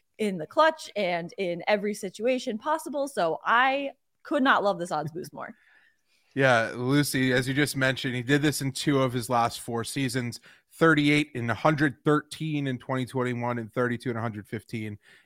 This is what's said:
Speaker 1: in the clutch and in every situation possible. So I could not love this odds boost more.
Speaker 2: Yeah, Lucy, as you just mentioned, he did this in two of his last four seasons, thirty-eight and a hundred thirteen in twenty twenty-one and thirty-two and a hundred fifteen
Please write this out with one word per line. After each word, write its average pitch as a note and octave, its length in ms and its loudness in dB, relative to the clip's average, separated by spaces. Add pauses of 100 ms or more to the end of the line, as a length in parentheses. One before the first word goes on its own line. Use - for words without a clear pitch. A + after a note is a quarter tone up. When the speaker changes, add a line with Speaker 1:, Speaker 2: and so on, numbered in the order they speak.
(180)
Speaker 1:
in G3+ 200 -2
the D#3 100 -8
clutch D#4+ 500 2
and F3 400 -2
in F3 320 -4
every G#3 240 0
situation A#3 640 -2
possible. D4+ 500 -4
So E3+ 380 -2
I C4+ 460 2 (320)
could C#4 200 0
not A#3+ 220 4
love F#3+ 140 0
this F3 120 -6
odds D#3 220 -4
boost D3 180 -10
more. - 240 -14 (800)
Speaker 2:
Yeah, B2 400 4
Lucy, C3 580 2
as B2+ 140 2
you C3+ 80 0
just C#3+ 200 0
mentioned, C3 380 0
he B2 80 -4
did C#3 220 2
this D3 180 0
in C3+ 100 -2
two C#3 300 2
of C3 100 2
his B2 200 -4
last A#2 300 2
four A#2 220 -4
seasons, B2 560 -4 (340)
thirty-eight D3 600 4
and A#2 160 -4
a A2 60 0
hundred D3+ 400 2 (100)
thirteen D3 600 0
in B2+ 100 -4
twenty C3 300 -4
twenty-one A#2+ 500 -2
and A2+ 160 -10
thirty-two A#2+ 360 -2
and A2+ 80 -2
a A2+ 40 -4
hundred G#2+ 260 -6
fifteen G#2+ 520 -8 (260)